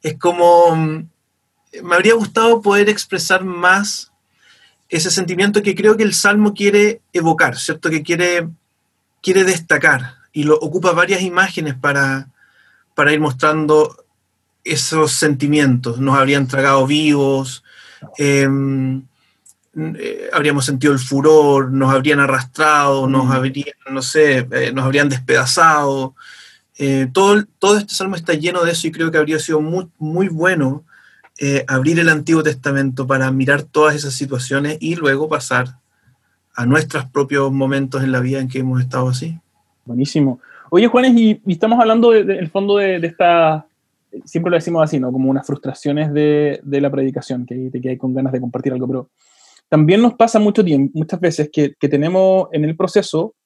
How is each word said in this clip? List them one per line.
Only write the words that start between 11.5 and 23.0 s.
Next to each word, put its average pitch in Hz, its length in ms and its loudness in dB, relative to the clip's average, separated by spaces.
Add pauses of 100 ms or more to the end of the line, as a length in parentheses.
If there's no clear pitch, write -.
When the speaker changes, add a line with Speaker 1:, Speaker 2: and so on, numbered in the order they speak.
Speaker 1:
para, 135 540 -2 (680)
para 147 200 2
ir 151 60 0
mostrando 151 840 0 (580)
esos 151 500 -2
sentimientos. 139 840 0
Nos 135 200 0
habrían 135 300 0
tragado 135 380 2
vivos, 139 800 0 (540)
em, 135 840 0 (720)
eh, - 600 -10
habríamos 143 320 0
sentido 143 260 0
el 135 60 0
furor, 139 760 4
nos 135 200 2
habrían 139 280 2
arrastrado, 139 880 0